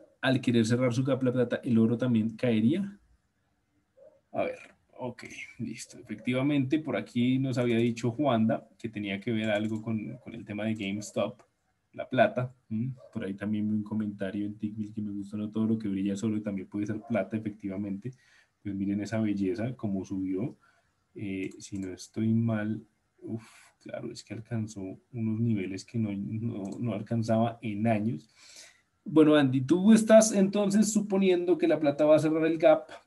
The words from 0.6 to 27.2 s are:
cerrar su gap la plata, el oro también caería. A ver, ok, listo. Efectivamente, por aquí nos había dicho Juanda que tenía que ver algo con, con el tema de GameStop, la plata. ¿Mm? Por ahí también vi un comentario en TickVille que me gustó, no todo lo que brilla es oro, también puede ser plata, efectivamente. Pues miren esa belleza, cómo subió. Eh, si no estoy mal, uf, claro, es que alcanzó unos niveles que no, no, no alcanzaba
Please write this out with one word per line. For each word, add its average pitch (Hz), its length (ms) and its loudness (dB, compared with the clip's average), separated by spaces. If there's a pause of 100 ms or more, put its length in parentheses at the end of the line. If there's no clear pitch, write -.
cerrar 123 300 2
su 131 100 0
gap 131 180 0
la 123 100 2
plata, 120 300 0
el 120 140 2
oro 113 220 4
también 113 320 2
caería. 127 680 0 (1300)
A - 120 -2
ver, - 140 -6 (400)
ok, 120 260 -10 (340)
listo. - 400 -12
Efectivamente, 131 800 0
por 127 180 -4
aquí 123 420 0
nos 131 200 -2
había 120 180 2
dicho 117 340 0
Juanda 113 560 0 (120)
que 117 100 -10
tenía 101 320 -6
que 120 120 -4
ver 110 180 -2
algo 107 320 -2
con, 113 420 -6
con 92 100 -14
el 98 120 -14
tema 104 180 -8
de 110 100 -2
GameStop, 104 680 -6 (500)
la - 160 -10
plata. 123 460 0 (160)
¿Mm? 123 220 -4 (200)
Por - 120 -8
ahí 98 100 -8
también 104 340 -4
vi 107 80 -2
un 104 80 -4
comentario 104 640 -6
en 104 80 -10
TickVille 107 400 -8
que 110 80 -8
me 104 100 -6
gustó, 101 240 -10
no 104 140 -6
todo 110 160 -2
lo 110 120 0
que 104 100 -6
brilla 98 260 -2
es 101 100 -6
oro, 107 160 -2
también 98 260 -6
puede 104 200 -6
ser 107 200 -6
plata, 107 300 -2
efectivamente. 101 760 -8 (480)
Pues 101 140 -8
miren 98 260 -2
esa 110 200 -4
belleza, 101 560 -2
cómo 98 280 -4
subió. 95 540 -4 (560)
Eh, 95 360 -6 (100)
si - 180 -10
no 92 140 -8
estoy 110 420 -4
mal, 110 480 -2 (400)
uf, 113 220 -10 (360)
claro, - 300 -12
es - 140 -16
que 104 100 -14
alcanzó 107 640 -8 (140)
unos 110 280 -2
niveles 95 440 -2
que - 120 -12
no, 110 160 -2
no, 104 520 -6 (140)
no 117 140 -4
alcanzaba 113 680 0